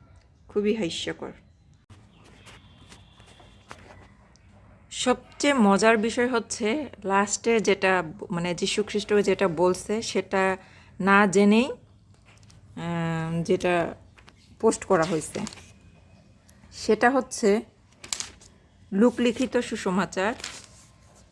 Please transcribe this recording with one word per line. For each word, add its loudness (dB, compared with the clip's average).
খুবই -2
হাস্যকর। -8
সবচেয়ে -2
মজার 4
বিষয় 0
হচ্ছে -4
লাস্টে 0
যেটা 2
ব-, -14
মানে -4
যীশু -2
খ্রিস্ট -4
যেটা 2
বলছে, 0
সেটা -2
না 6
জেনেই, 4
আহ, -8
যেটা 0
পোস্ট 0
করা 4
হয়েছে, -4
সেটা 0
হচ্ছে 0
লুক 4
লিখিত -2
সুসমাচার -4